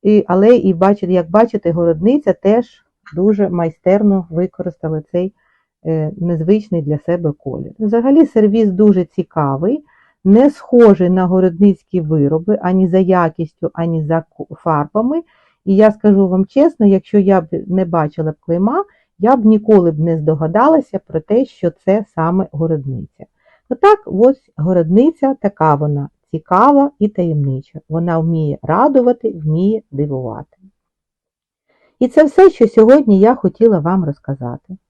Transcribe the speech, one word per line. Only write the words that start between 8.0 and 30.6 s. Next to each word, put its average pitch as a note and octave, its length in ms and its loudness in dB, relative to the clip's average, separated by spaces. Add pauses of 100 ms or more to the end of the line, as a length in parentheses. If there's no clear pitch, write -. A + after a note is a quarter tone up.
сервіз G#3+ 440 0
дуже F#3 340 2
цікавий, E3 800 -4 (400)
не A#3 260 4
схожий G3+ 600 2
на F#3 160 0
городницькі F#3 760 0
вироби D#3+ 640 -2
ані F#3 260 0
за F3+ 100 0
якістю, F3 760 -2
ані E3+ 300 -4
за D#3+ 260 -4
ку-, - 200 -18
фарбами. G#3 720 -4 (420)
І G3 120 0
я G#3+ 140 6
скажу G3 380 2
вам F#3 180 -2
чесно: C#4+ 400 0
якщо G3 320 2
я F#3+ 220 2
б D#3+ 60 -12 (200)
не F#3 180 -2
бачила D#3+ 480 -4
б - 80 -10
клейма, G#3+ 440 -2 (340)
я A3+ 180 2
б A3 80 -4
ніколи G#3+ 460 4
б D#3 80 -8
не E3 200 -2
здогадалася E3+ 800 0
про - 220 -8
те, A#3 240 -2
що F3+ 260 -6
це G3+ 340 -4 (100)
саме F3 380 -2
городниця. C#3+ 720 -8 (440)
Отак G#4 380 2
ось A#3 500 0
городниця, F#3 840 0
така D#3 340 0
вона C#3+ 340 -4 (220)
цікава C#4 680 0
і G#3 100 0
таємнича. D3+ 800 -4
Вона E3 300 -4
вміє D#3+ 440 -2
радувати, A#3+ 680 0
вміє F3 600 -4
дивувати. C3+ 680 -10 (1400)